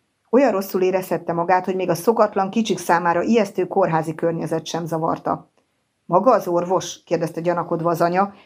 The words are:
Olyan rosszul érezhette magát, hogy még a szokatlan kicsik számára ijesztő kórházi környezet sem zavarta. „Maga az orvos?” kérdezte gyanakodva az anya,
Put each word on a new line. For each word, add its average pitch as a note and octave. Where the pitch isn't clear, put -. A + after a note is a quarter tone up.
Olyan B3+
rosszul F#3+
érezhette F#3
magát, F3+
hogy F#3+
még F#3
a E3+
szokatlan G#3
kicsik G#3+
számára F3
ijesztő G3+
kórházi E3
környezet E3
sem E3+
zavarta. E3
„Maga G3
az G3
orvos?” F3
kérdezte E3
gyanakodva E3+
az E3
anya, F3+